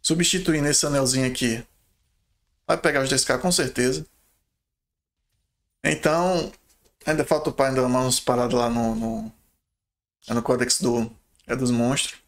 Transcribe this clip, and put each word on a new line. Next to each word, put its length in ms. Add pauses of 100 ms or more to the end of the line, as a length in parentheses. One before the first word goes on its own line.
Substituindo 680
esse 180
anelzinho 400
aqui, 400 (1000)
vai 120
pegar 240
os 80
dez 140
K 140
com 120
certeza. 560 (1800)
Então, 720 (520)
ainda 200
falta 260
upar 180
ainda 160
umas 360
paradas 340
lá 160
no, 240
no, 380 (960)
é 60
no 80
Codex 380
do, 300 (360)
é 100
dos 160
monstros. 560